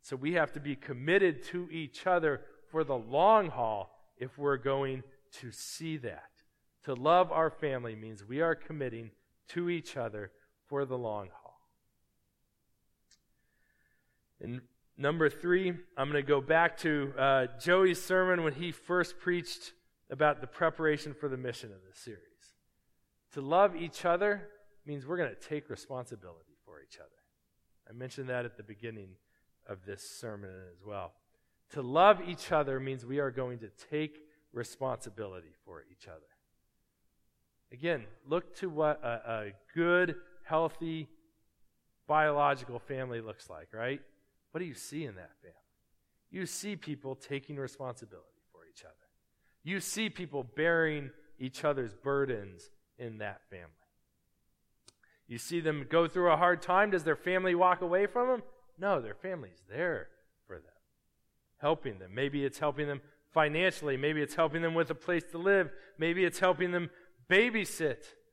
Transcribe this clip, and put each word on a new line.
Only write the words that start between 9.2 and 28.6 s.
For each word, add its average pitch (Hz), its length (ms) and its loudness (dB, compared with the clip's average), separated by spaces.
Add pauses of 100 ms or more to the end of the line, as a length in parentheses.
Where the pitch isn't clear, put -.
to 175 200 -2
each 170 260 -4
other 107 360 -6 (360)
for 139 180 -2
the 127 120 -6
long 104 320 -4 (120)
haul. - 200 -20 (2750)
And 127 200 -8 (360)
number 147 320 4
three, 180 440 2 (220)
I'm 139 140 0
gonna 147 120 2
go 139 200 4
back 165 380 4
to, 147 380 0
uh, 135 300 4 (120)
Joey's 180 440 4
sermon 185 400 4
when 151 100 0
he 165 180 -6
first 175 480 -2
preached - 540 -4 (360)
about 147 320 2
the - 60 -10
preparation 151 680 0
for 147 160 -6
the 131 80 -4
mission 123 340 -8
of 95 160 -20
this 95 120 -20
series. 104 200 -16 (1120)
To 147 80 -6
love 175 340 6
each 170 300 -8
other 202 440 2 (360)
means 143 200 -10
we're 175 120 -4
gonna 127 180 -2
take - 340 -8
responsibility 95 960 -12
for 78 160 -20
each - 180 -20
other. 73 100 -20 (800)
I 113 40 -18
mentioned 127 360 -10
that 123 140 -2
at 117 140 -10
the 110 60 -18